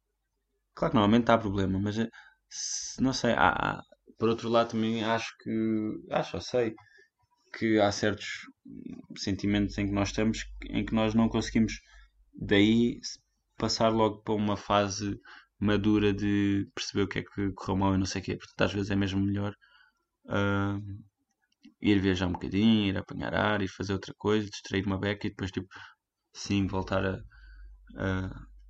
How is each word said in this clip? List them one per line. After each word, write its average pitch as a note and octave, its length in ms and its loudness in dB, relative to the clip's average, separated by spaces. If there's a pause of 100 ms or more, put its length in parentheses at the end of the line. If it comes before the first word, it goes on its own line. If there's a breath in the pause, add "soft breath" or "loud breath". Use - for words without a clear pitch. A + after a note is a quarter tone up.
(760)
claro E3 160 -2
que - 60 0
normalmente A2+ 340 6
há A2+ 60 8
problema, G2 420 0
mas, G2+ 200 -2
eh, A#2 100 -2 (400 loud breath)
se, - 520 -8
não C3 120 2
sei, A#2+ 200 0
há, D#2+ 160 6
há, - 320 -2 (360)
por A2 120 2
outro A2+ 200 -2
lado A#2 220 2
também A2 320 0
acho A2+ 360 -2
que, A2+ 120 -8 (600)
acho, - 260 -2
ou F2+ 40 -6
sei, A#2+ 340 -2 (840 soft breath)
que A2 220 4
há G#2 120 6
certos G2+ 360 -2 (880)
sentimentos G2+ 600 0
em G2+ 100 0
que G2 60 -2
nós G2+ 160 0
estamos, A2 360 -2 (240)
em A2 160 -2
que - 100 -6
nós A2 200 2
não A2+ 140 4
conseguimos A2 440 0 (600 soft breath)
daí G#2+ 680 4
s-, - 180 -12 (380)
passar A2+ 320 2
logo A2 340 2
para A2+ 120 -2
uma G#2 220 0
fase G2+ 640 0 (400 loud breath)
madura G#2 540 4
de G2+ 600 0
perceber - 280 -2
o F#2+ 40 -2
que G#2 120 -4
é G2 40 -6
que G2+ 300 -4
correu F#2+ 240 -4
mal G2 180 2
e - 20 2
não F#2+ 80 2
sei F#2+ 160 -6
o - 40 -10
quê. G#2 120 -4
Portanto, - 240 -4
às F#2+ 120 2
vezes G2+ 180 -2
é G2 40 0
mesmo G2 260 0
melhor, G2+ 320 -2 (760 soft breath)
ah, G2+ 500 0 (1040)
ir G2+ 180 4
viajar F#2 280 2
um F2 60 -2
bocadinho, G#2 560 2
ir F#2+ 80 -2
apanhar - 360 -8
ar, G2+ 280 2
ir F#2+ 60 -2
fazer G2 260 -4
outra F#2+ 240 -6
coisa, G#2 320 0
distrair G2 360 -4
uma F#2+ 140 -2
beca G2+ 280 -4
e - 40 -2
depois, F#2+ 200 -6
tipo, - 160 -8 (680 loud breath)
sim, G2+ 340 -2
voltar F#2+ 380 -2
a, F#2+ 140 -2 (760 soft breath)
a, F#2+ 480 -4 (240)